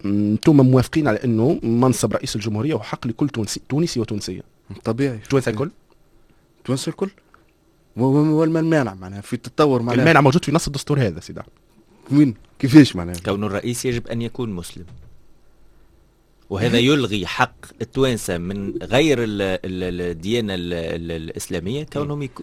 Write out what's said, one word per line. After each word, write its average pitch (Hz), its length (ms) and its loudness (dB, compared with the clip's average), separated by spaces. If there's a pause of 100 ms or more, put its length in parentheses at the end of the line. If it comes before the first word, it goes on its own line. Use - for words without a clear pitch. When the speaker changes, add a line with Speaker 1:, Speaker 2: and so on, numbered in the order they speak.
Speaker 1:
م-، 104 320 0
انتم 156 200 6
موافقين 131 520 4
على 107 160 0
أنه 120 380 2
منصب 117 500 2
رئيس - 240 -4
الجمهورية 110 380 -4
هو 107 60 -4
حق - 260 -10
لكل 135 220 -2
تونسي، 110 400 -6
تونسي 143 320 -2
وتونسية؟ 104 400 -6 (440)
Speaker 2:
طبيعي. 123 300 -2
Speaker 1:
التوانسة 127 360 -2
الكل؟ 117 200 -4 (880)
Speaker 2:
التوانسة 131 320 -4
الكل؟ 196 200 -6 (840)
و-، 113 80 0
و-، 151 380 4
وما 165 180 2
المانع 151 340 2
معناها 95 260 -14
في 123 160 -8
تطور 131 460 2
معناها؟ 120 180 2
Speaker 1:
المانع 156 200 6
موجود 143 240 4
في 139 80 -2
نص 160 140 0
الدستور 143 340 -4
هذا 87 200 0
سيدي. - 200 -14 (720)
Speaker 2:
وين؟ 139 220 6 (240)
كيفاش 143 380 8
معناها؟ 87 280 -6
Speaker 3:
كون 101 200 -2
الرئيس 107 400 -4
يجب 120 240 -4
أن 117 140 -6
يكون 117 300 -8
مسلم. 87 320 -12 (1700)
وهذا 101 260 0
Speaker 2:
إيه؟ 123 100 4
Speaker 3:
يلغي 110 400 0
حق - 280 -2 (280)
التوانسة 117 560 -2
من 98 340 -6 (100)
غير 127 420 2
ال-، 104 180 -4
ال-، 95 220 0
ال-، 90 460 -4
الديانة 98 440 -4
ال-، 87 180 -4
ال-، 82 500 -6
الإسلامية 92 720 -6
كونهم 147 300 -6
يك-، - 200 -12